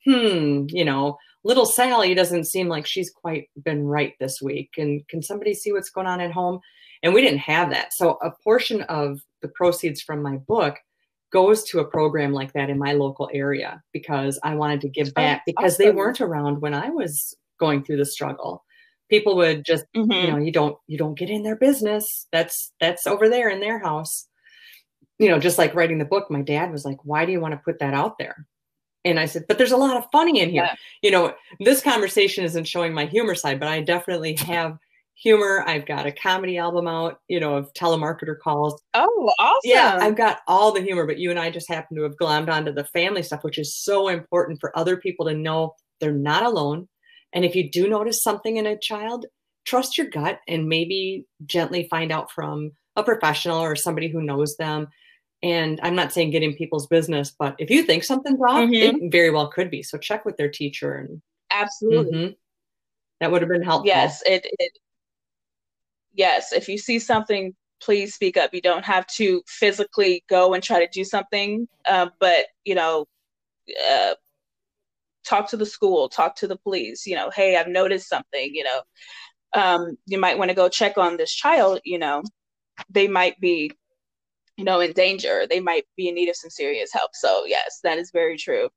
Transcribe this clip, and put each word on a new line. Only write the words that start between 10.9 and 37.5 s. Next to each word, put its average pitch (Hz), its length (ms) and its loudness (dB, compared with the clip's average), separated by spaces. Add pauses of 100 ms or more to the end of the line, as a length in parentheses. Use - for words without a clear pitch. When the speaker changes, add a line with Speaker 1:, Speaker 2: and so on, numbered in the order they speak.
Speaker 1:
goes 202 320 4
to 170 160 -2
a 156 40 0
program 151 480 0
like 135 200 -6
that 139 180 -2
in 139 80 -2
my 143 140 0
local 139 400 0
area 139 500 -4 (100)
because 139 520 -4
I 156 100 -2
wanted 147 280 -2
to 143 60 -6
give 143 200 -2
Speaker 2:
Oh, 135 40 -10
Speaker 1:
back 147 340 0
because 180 320 2
they 202 80 8
Speaker 2:
awesome. 208 100 6
Speaker 1:
weren't 226 240 -2
around 147 400 -2
when 147 140 -4
I 190 160 -4
was 180 440 -6 (240)
going 147 240 0
through 151 160 -4
the 143 80 2
struggle. - 580 -8 (440)
People 208 280 4
would 160 280 2
just, 160 300 0
you 220 100 0
Speaker 2:
Mm-hmm. 185 280 2
Speaker 1:
know, 147 60 0
"You 156 140 -2
don't, 147 240 2 (100)
you 156 120 -10
don't 151 200 -2
get 180 120 -6
in 214 120 -4
their 214 140 -4
business. 214 760 0
That's, - 480 -2
that's 175 280 0
over 214 240 4
there 240 180 2
in 196 120 -2
their 214 180 -4
house." 160 480 -6 (920)
You 208 120 6
know, 160 80 6
just 170 180 2
like 151 180 2
writing 165 240 2
the 151 60 -2
book, 196 260 -2
my 143 120 -2
dad 151 280 -2
was 147 140 -10
like, 135 200 -8
"Why 151 200 -2
do 185 80 -2
you 175 80 0
wanna 156 240 -4
put 160 140 -4
that 139 160 -2
out 175 240 -2
there?" - 280 -12 (600)
And 165 120 2
I 156 60 0
said, 160 240 -8
"But 214 80 2
there's 247 160 4
a 254 60 6
lot 269 180 4
of 233 160 -2
funny 311 280 6
in 170 100 2
here." 175 140 2
Speaker 2:
Yeah. 165 100 -2 (260)
Speaker 1:
You 202 100 4
know, 180 240 4 (240)
this 262 220 4
conversation 196 640 2
isn't 165 240 -2
showing 170 240 -2
my 151 140 -2
humor 202 280 0
side, 139 240 -4
but 147 100 -4
I 156 120 -2
definitely 170 540 -2
have 160 420 -4 (380)
humor. 202 520 4
I've 156 200 -2
got 143 200 -4
a 143 60 -4
comedy 185 460 -2
album 175 280 -2
out, 165 320 -4 (100)
you 175 120 -2
know, 147 160 0